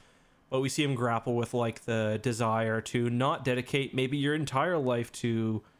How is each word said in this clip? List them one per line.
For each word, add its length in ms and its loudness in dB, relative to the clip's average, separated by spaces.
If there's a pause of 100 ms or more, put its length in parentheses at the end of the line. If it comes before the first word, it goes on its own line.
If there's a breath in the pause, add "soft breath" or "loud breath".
(500 soft breath)
but 120 0
we 80 0
see 140 0
him 120 2
grapple 400 0
with, 180 0
like, 320 -2
the 360 0
desire 600 0
to 280 -2
not 340 0
dedicate 500 0
maybe 240 0
your 160 2
entire 440 0
life 360 0
to, 480 0 (180 soft breath)